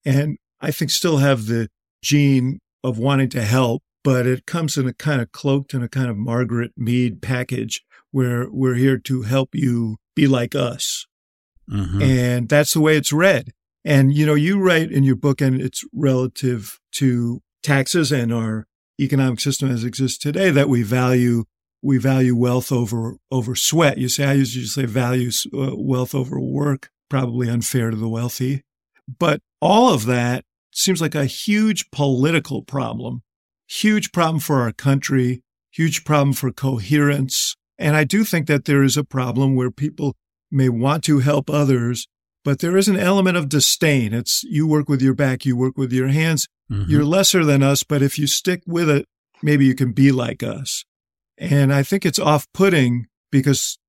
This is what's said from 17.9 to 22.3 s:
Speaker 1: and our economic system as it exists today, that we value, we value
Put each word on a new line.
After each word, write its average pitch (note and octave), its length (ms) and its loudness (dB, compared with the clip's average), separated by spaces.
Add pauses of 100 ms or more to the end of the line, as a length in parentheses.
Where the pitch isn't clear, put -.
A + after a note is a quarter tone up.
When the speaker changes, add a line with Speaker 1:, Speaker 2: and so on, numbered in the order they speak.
Speaker 1:
and A#2+ 180 0
our A2 360 -4 (340)
economic C3+ 400 0
system C3+ 300 -2
as A#2 140 -4
it - 20 -4
exists B2 320 -4
today, F3 320 0
that C#3+ 180 4
we B2 140 2
value, B2 640 2 (360)
we C#3 160 0
value B2+ 400 2